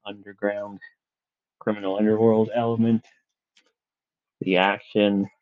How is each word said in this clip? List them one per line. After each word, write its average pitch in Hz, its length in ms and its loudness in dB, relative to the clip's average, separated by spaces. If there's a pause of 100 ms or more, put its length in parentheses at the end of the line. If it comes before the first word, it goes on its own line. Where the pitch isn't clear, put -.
underground 101 760 -8 (760)
criminal 101 380 -4
underworld 110 580 2
element, 113 520 0 (1300)
the 92 180 0
action 101 680 0 (140)